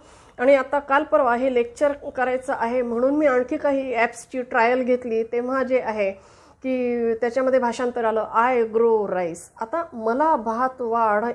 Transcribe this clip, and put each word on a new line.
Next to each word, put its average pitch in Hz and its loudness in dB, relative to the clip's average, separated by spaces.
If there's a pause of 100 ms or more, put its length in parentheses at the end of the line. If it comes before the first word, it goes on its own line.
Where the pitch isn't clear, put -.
(380)
आणि 269 4
आता 269 2
काल 285 2
परवा 277 2
हे 254 0
लेक्चर 240 0
करायचं 254 -4
आहे 247 -2
म्हणून 240 0
मी 302 2
आणखी 254 2
काही 269 -2
ॲप्सची 240 -4
ट्रायल 247 2
घेतली, 240 0
तेव्हा 247 -2
जे 247 0
आहे 214 -2 (500)
की 240 -2
त्याच्यामध्ये 254 0
भाषांतर 240 -2
आलं 220 0
"I 233 2
grow 220 4
rice." 175 -4 (100)
आता 320 -4
"मला 254 0
भात 240 -4
वाढ" 226 0 (100)